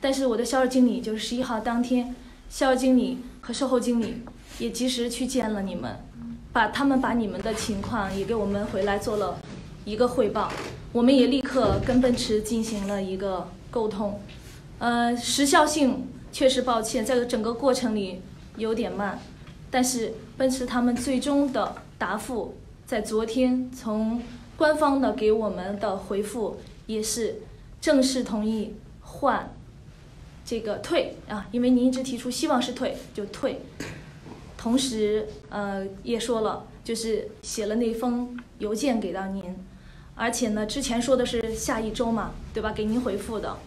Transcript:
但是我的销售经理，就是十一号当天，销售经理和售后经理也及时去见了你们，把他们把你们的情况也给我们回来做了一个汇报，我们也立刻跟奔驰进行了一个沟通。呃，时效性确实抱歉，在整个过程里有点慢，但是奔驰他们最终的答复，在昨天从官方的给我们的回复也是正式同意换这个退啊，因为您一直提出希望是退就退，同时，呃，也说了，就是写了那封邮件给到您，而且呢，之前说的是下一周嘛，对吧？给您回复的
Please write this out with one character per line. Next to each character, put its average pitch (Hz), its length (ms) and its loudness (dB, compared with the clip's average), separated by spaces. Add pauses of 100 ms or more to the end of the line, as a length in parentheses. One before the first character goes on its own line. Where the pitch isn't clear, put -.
但 269 100 2
是 269 140 2
我 233 100 2
的 233 80 0
销 262 180 2
售 254 40 4
经 254 200 6
理， 202 140 2
就 220 120 -4
是 220 60 -4
十 233 180 -4
一 254 60 0
号 240 180 -2
当 240 220 0
天， 247 320 0 (340)
销 269 220 2
售 254 60 6
经 254 200 6
理 247 220 2 (220)
和 - 120 -10
售 262 160 -2
后 247 120 4
经 233 200 2
理 202 220 -4 (360)
也 233 120 -4
及 247 180 0
时 240 220 -2
去 247 160 -2
见 233 260 0
了 202 100 -2
你 190 120 -4
们， 113 220 -6 (560)
把 220 160 4
他 - 160 0
们 269 160 6
把 226 120 0
你 233 140 2
们 190 140 -4
的 208 140 -2
情 202 280 -4
况 196 320 -2
也 196 100 -2
给 220 100 -2
我 208 120 0
们 202 200 0
回 185 180 0
来 202 140 2
做 208 200 -2
了 196 200 -2 (460)
一 208 120 -6
个 247 120 6
汇 233 220 4
报， 196 200 0 (420)
我 240 100 4
们 254 120 10
也 254 120 10
立 262 140 4
刻 208 460 4
跟 254 140 6
奔 247 160 6
驰 214 260 2
进 220 220 0
行 208 220 -4
了 202 160 0
一 190 140 -2
个 185 340 -2 (200)
沟 220 180 0
通。 196 320 -2 (580)
呃， 240 360 2
时 262 300 2
效 302 220 8
性 294 420 2 (240)
确 269 160 6
实 254 140 4
抱 240 180 2
歉， 220 240 -2
在 240 220 2
整 240 160 0
个 226 100 0
过 254 220 4
程 226 200 0
里 190 280 -4 (340)
有 220 180 -2
点 220 160 -2
慢， 190 300 -4 (500)
但 254 140 4
是 233 300 -2 (240)
奔 262 120 4
驰 254 140 -2
他 233 160 0
们 240 160 4
最 254 240 0
终 285 320 2
的 208 240 0 (220)
答 196 180 -2
复， 214 400 -6 (300)
在 220 160 -2
昨 214 240 0
天 254 440 2
从 220 520 -2 (340)
官 311 180 6
方 285 240 4
的 233 140 4
给 214 180 4
我 214 200 4
们 185 280 -6
的 202 200 0
回 196 240 -2
复 202 360 -4 (280)
也 214 160 -4
是 220 400 -4 (360)
正 285 240 6
式 254 220 2
同 214 220 -2
意 220 300 -2 (260)
换 - 500 -2 (960)
这 233 120 -4
个 208 180 -4
退 - 420 0 (100)
啊， 208 240 -6
因 240 80 0
为 247 80 4
您 247 160 6
一 262 60 8
直 254 120 -2
提 240 140 -4
出 247 140 -6
希 302 180 -2
望 262 120 4
是 247 120 -2
退 - 240 -4 (160)
就 202 140 -6
退， - 340 -4 (960)
同 233 220 2
时， 214 500 0 (220)
呃， 196 360 -4 (160)
也 233 160 -2
说 226 220 0
了， 202 240 -2 (180)
就 233 120 -4
是 220 340 -2 (140)
写 - 240 -4
了 214 100 0
那 233 160 2
封 240 440 -2 (220)
邮 208 160 -2
件 233 240 0
给 190 140 -4
到 190 140 -4
您， 190 280 -6 (600)
而 226 160 -2
且 233 180 0
呢， 214 160 0
之 240 160 -4
前 240 200 0
说 262 140 4
的 247 120 2
是 226 280 -2
下 240 240 -2
一 220 140 -2
周 226 180 0
嘛， 202 220 -2 (220)
对 220 80 -4
吧？ 214 120 -2
给 214 120 -2
您 226 140 2
回 208 160 -2
复 214 220 -6
的 156 280 -6